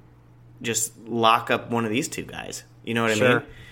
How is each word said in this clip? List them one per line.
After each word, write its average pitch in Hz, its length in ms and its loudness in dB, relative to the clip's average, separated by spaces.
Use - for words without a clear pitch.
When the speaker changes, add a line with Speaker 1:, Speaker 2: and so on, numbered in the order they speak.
Speaker 1:
just - 440 -4
lock 117 460 4
up 117 180 -2
one 117 140 0
of 110 80 -4
these 113 160 -2
two - 160 -10
guys? - 400 -14
You 113 80 -4
know 117 100 0
what 113 80 2
I 107 40 2
Speaker 2:
Sure. 120 240 4
Speaker 1:
mean? - 80 -8